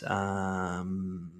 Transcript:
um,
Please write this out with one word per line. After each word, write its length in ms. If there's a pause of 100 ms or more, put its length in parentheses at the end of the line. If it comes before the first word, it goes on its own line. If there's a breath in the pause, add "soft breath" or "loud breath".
um, 1300